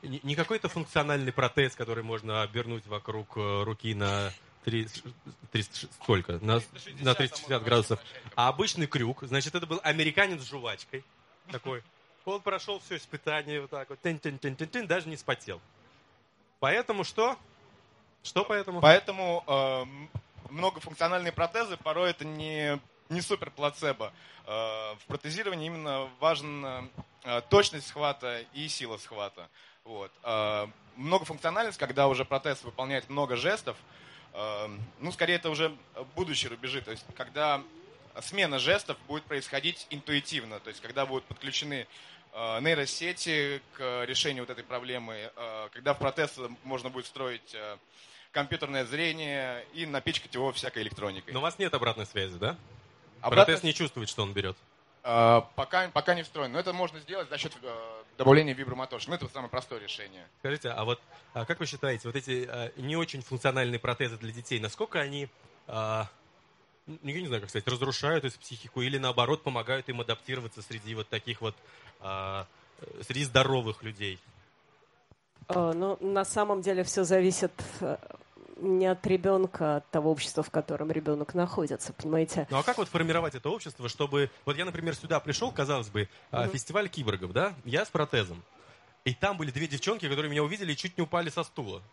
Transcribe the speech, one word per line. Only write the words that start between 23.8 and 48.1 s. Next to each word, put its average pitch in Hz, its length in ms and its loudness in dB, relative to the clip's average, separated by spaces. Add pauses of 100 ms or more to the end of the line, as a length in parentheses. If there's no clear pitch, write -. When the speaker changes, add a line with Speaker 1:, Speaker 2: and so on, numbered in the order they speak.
Speaker 2:
Э, 110 500 -4
в 104 120 -20
протезировании 160 600 -6
именно 147 400 -4 (120)
важна, 143 640 0 (400)
э, 123 260 0
точность 196 380 6
схвата 139 540 -2 (120)
и 147 140 -6
сила 117 300 -6
схвата. 101 520 -10 (340)
Вот. 101 280 -10 (120)
Э, 107 440 0 (300)
многофункциональность, 170 840 0
когда 139 280 4
уже 131 180 4
протез 135 380 -2
выполняет 131 460 -4
много 139 260 0
жестов, 135 400 0 (580)
э, 104 340 -6 (320)
ну, 165 120 -6
скорее 175 260 4
это 170 120 -2
уже 156 260 0 (400)
будущие 151 360 0
рубежи. 127 300 -6
То 110 100 -10
есть, 110 140 -12 (100)
когда 143 480 0 (580)
смена 160 380 0
жестов 156 380 2 (100)
будет 151 160 -6
происходить 139 680 -4
интуитивно, 139 680 -4
то 110 100 -12
есть, 104 120 -12
когда 135 260 -2
будут 131 160 -4
подключены, 139 640 -6 (460)
э, 113 280 -2
нейросети 151 1040 0 (120)
к 123 300 -4
решению 131 380 0
вот 120 80 -10
этой 120 120 -10
проблемы, 120 720 -8
э, 110 380 -8
когда 135 220 2
в - 20 -14
протез 143 400 0 (260)
можно 131 260 -6
будет 123 160 -8
встроить, 127 500 -8
э, 107 220 -10 (540)